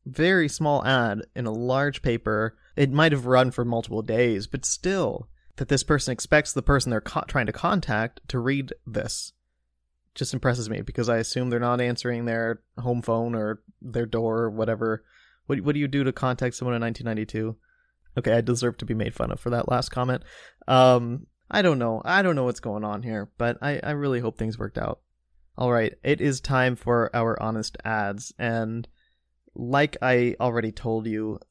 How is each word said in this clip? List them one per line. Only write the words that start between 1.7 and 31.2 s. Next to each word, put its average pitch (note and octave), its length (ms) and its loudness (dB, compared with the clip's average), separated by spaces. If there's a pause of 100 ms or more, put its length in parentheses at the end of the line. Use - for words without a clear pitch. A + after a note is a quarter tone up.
paper. A2+ 540 0 (200)
It C#3 160 4
might D#3 180 6
have C3 160 0
run B2+ 240 6
for B2 140 -2
multiple A2+ 380 -2
days, A2 440 2
but - 180 -6
still, - 640 -2 (280)
that C3 120 -4
this C3+ 140 4
person C#3 300 2
expects - 400 2
the B2+ 100 -2
person C3+ 280 4
they're A2 100 0
co-, - 260 -4
trying B2 200 0
to G#2+ 60 -2
contact D3 760 0
to C3 100 -2
read C3 340 -2 (140)
this - 460 -6 (840)
just - 180 -6
impresses B2 380 -2
me, G2+ 100 -6
because A#2 300 -2
I A#2 80 4
assume B2 320 -4
they're A#2+ 100 0
not A#2+ 180 0
answering A#2+ 460 -2
their A2+ 380 -2 (160)
home B2 240 -2
phone A#2 320 0
or G#2+ 280 -4 (200)
their A#2+ 240 -4
door A2+ 320 0
or A2+ 120 0
whatever. A2 540 -2 (400)
What, C#3 160 -2
what D3 140 2
do C#3+ 40 -2
you D3 100 0
do C#3 160 0
to C3 80 0
contact B2+ 420 -2
someone B2 200 -2
in A#2 60 -2
nineteen A#2 240 -4
ninety-two? A2 520 -4 (600)
Okay, A#2+ 160 2
I A#2 80 6
deserve A#2+ 380 0
to A#2+ 80 -8
be A2+ 80 -2
made A2 200 -2
fun - 160 -2
of - 100 -6
for A#2+ 100 -4
that A#2+ 180 -2
last B2 220 0
comment. B2+ 320 -2 (440)
Um, B2+ 600 6 (240)
I G#3 100 0
don't E3 180 4
know. A2+ 240 -2
I F#3+ 200 2
don't F3+ 120 4
know C#3 100 0
what's B2 160 -2
going G#2+ 220 -6
on G#2 200 -6
here, A2 340 -6
but A#2+ 240 -2
I, C#3+ 220 -2
I - 80 -4
really C#3+ 300 -2
hope A2+ 180 -4
things A2 200 -4
worked G#2+ 200 -8
out. - 220 -4 (580)
All B2 120 0
right, A2+ 220 2 (100)
it D3 200 0
is C3+ 180 0
time B2+ 360 0
for A#2+ 380 0
our A2+ 280 0
honest A2 420 -6
ads, G#2 540 -4
and A2+ 500 -4 (640)
like C#3 460 0
I B2 400 2
already A2+ 320 0
told A2+ 340 -4
you, A2 340 -4 (100)